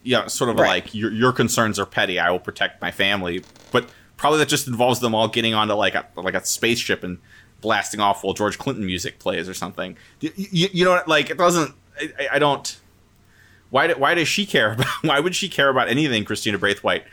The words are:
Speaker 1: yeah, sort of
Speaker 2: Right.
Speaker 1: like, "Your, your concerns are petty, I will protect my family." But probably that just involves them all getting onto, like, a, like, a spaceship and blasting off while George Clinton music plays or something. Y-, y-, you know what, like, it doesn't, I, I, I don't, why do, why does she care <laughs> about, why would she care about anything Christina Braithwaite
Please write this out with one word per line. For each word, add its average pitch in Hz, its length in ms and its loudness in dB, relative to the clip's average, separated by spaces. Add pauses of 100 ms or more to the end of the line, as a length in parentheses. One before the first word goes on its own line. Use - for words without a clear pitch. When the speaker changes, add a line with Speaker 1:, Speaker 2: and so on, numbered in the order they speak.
Speaker 1:
yeah, 120 240 0
sort 123 220 -2
of - 80 0
Speaker 2:
Right. - 100 6 (180)
Speaker 1:
like, - 100 -16
"Your, 107 160 -2
your 120 220 4
concerns 113 460 0
are 98 60 0
petty, 95 340 -2
I 87 120 4
will 90 80 2
protect - 420 -4
my 95 100 -4
family." 95 520 -2 (280)
But 123 180 0 (280)
probably 156 220 2
that 147 100 4
just 151 180 -2
involves 123 320 2
them 117 160 0
all 110 120 2
getting 113 260 0
onto, 107 200 2
like, 101 220 0
a, 87 100 -2 (100)
like, 90 200 -4
a 90 100 -2
spaceship - 580 -2
and 90 140 -10 (420)
blasting 107 400 -2
off 101 240 0
while 95 100 -2
George 101 240 -2
Clinton 107 280 -4
music 92 340 -6
plays 90 300 -4
or 95 40 -10
something. 92 440 -10 (240)
Y-, 156 160 -6
y-, 190 340 -2
you 175 140 2
know 185 60 4
what, 175 160 2
like, 151 220 2
it 147 80 -6
doesn't, 175 360 2 (260)
I, 151 200 -6
I, 139 160 -4
I 143 40 4
don't, 139 400 0 (920)
why 139 160 4
do, 165 100 2
why 139 180 2
does 160 120 0
she 202 180 -2
care 117 260 2
<laughs> - 20 -6
about, 123 140 -2 (140)
why 143 180 2
would 175 160 -2
she 185 140 -4
care 139 200 2
about 123 200 2
anything 123 360 0
Christina 104 320 -4
Braithwaite 98 560 0